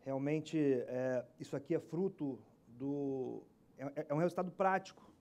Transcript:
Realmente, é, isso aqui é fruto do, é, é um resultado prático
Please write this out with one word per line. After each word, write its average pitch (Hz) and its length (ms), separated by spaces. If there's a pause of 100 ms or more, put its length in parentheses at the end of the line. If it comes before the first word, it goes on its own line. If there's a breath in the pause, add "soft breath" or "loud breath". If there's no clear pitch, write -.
Realmente, 147 540
é, 127 640 (160)
isso 147 160
aqui 170 180
é 156 60
fruto 156 580 (300)
do, 131 760 (340)
é, 139 320
é 147 40
um 147 40
resultado 175 340
prático 190 580 (120)